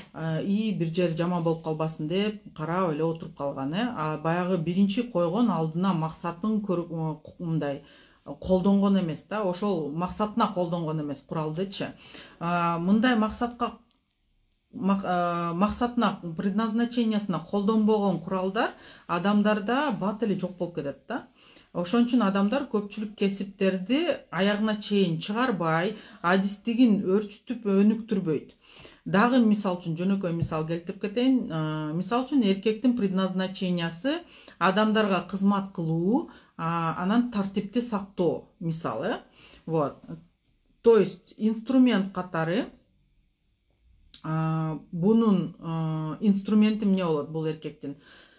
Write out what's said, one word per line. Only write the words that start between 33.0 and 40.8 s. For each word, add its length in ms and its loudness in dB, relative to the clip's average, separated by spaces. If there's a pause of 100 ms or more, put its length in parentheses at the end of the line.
адамдарга 640 2 (100)
кызмат 460 0
кылуу, 560 0 (260)
а, 460 -2
анан 280 2
тартипти 500 -2
сактоо 800 -4
мисалы. 580 -4 (480)
Вот. 320 -2 (840)